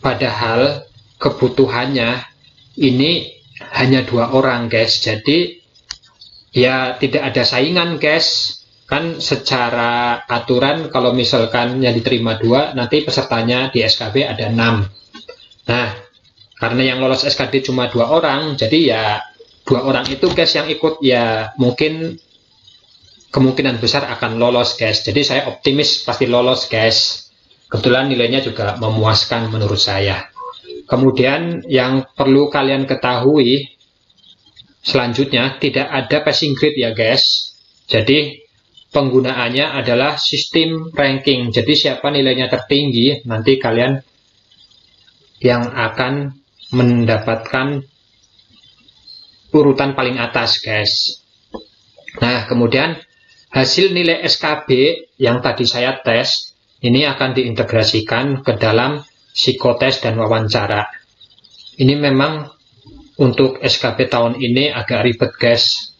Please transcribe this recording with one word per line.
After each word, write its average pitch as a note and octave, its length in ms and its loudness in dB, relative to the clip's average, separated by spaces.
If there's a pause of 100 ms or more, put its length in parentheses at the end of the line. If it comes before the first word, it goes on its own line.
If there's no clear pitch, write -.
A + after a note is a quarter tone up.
Padahal B2 880 0 (320)
kebutuhannya B2 1040 0 (560)
ini C#3+ 560 0 (400)
hanya C3 320 4
dua A#2 240 0
orang, B2 400 0
guys. A2+ 320 2
Jadi C#3+ 560 0 (960)
ya B2+ 400 2
tidak C3+ 400 -2
ada B2 80 2
saingan, E3 560 0
guys. - 640 -2 (240)
Kan D#3 320 -4
secara A#2+ 1040 -2
aturan C3 640 0
kalau B2 240 0
misalkan B2 720 0
yang A#2+ 80 2
diterima A#2 480 0
dua, B2+ 320 2
nanti C3 320 0
pesertanya B2+ 640 -2
di A#2+ 160 0
S A2 160 -2
K A2 80 -6
B C3+ 160 0
ada G#2+ 240 -6
enam. A2+ 400 0 (800)
Nah, A#2+ 200 -2 (680)
karena A#2 260 -2
yang B2+ 160 -2
lolos C3 300 0
S - 80 0
K C3 160 -2
D C3+ 80 2
cuma B2+ 320 -2
dua A#2 180 2
orang, D3+ 460 0
jadi D3+ 240 2
ya A2+ 240 2 (680)
dua B2+ 160 0
orang C3 160 0
itu, C3+ 320 -2
guys, - 160 2
yang D3+ 160 -2
ikut, D#3 320 -2
ya, A#2 560 2
mungkin D#3 640 -2 (1120)
kemungkinan C3 480 2
besar C#3 240 0
akan A2+ 320 -4
lolos, A#2+ 400 2
guys. A2 240 0
Jadi, A2+ 240 0
saya C3 240 -2
optimis C#3+ 560 0
pasti A#2+ 240 -2
lolos, B2 400 2
guys. - 640 0 (400)
Kebetulan C3 400 2
nilainya A#2+ 320 0
juga G#2+ 320 -4
memuaskan A2 720 0
menurut G2+ 320 -2
saya. G2 480 -2 (560)
Kemudian, C3+ 880 0
yang C3 400 2
perlu C#3 400 4
kalian C3+ 320 0
ketahui C3 880 2 (1120)
selanjutnya, B2+ 720 0
tidak C#3 320 -2
ada C#3+ 320 -2
passing D3 320 0
grade, D3 240 0
ya, A#2 160 -2
guys. A2+ 640 0 (320)
Jadi, C3+ 560 0 (480)
penggunaannya B2+ 800 0
adalah B2 480 0
sistem D#3+ 720 -2
ranking. C3+ 560 0
Jadi, A#2 240 0
siapa C#3+ 400 0
nilainya C3 400 0
tertinggi, C#3 720 0
nanti A#2+ 320 0
kalian B2+ 480 0 (1400)
yang A#2+ 240 2
akan B2+ 720 -4 (400)
mendapatkan B2 1120 0 (1600)
urutan C#3 400 4
paling C3 240 -2
atas, A#2 480 -2
guys. G#2+ 560 -2 (1040)
Nah, A#2+ 240 -2
kemudian B2 480 0 (560)
hasil F3 400 2
nilai E3+ 320 0
S - 160 0
K D3+ 240 -2
B - 60 -4 (500)
yang A#2+ 240 0
tadi A#2+ 240 0
saya B2 320 -2
tes, - 560 -2 (240)
ini B2+ 240 2
akan C3 320 -2
diintegrasikan A#2+ 1040 0
ke A#2+ 160 0
dalam B2 480 0 (320)
psikotes C3 640 0
dan A2+ 160 -2
wawancara. A2 720 0 (880)
Ini C#3+ 240 4
memang D3 480 0 (720)
untuk C3 400 2
S B2 160 0
K A#2+ 160 -2
B B2+ 160 0
tahun A#2+ 320 0
ini C3 320 0
agak A2+ 320 -2
ribet, - 320 0
guys. - 640 0